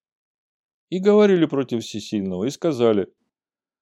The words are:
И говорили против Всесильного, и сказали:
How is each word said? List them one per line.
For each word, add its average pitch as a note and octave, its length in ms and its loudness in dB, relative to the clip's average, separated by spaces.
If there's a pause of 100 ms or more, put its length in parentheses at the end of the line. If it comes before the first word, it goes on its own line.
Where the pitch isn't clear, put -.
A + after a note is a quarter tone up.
(880)
И F#3 100 -6
говорили G3 460 4
против B2+ 380 -4
Всесильного, G2 640 -6
и C3 40 -2
сказали: A#2 640 0 (680)